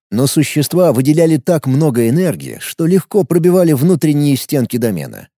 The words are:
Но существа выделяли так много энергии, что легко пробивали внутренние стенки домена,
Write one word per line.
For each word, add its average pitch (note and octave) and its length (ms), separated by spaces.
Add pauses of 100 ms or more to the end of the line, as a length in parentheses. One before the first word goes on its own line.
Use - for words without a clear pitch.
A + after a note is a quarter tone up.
Но A#2+ 160
существа D#3 680
выделяли D3+ 460
так D#3 300
много C3 420
энергии, C3+ 500
что - 280
легко F#3+ 360
пробивали F3 500
внутренние D3 640
стенки B2 420
домена, D#2 520 (100)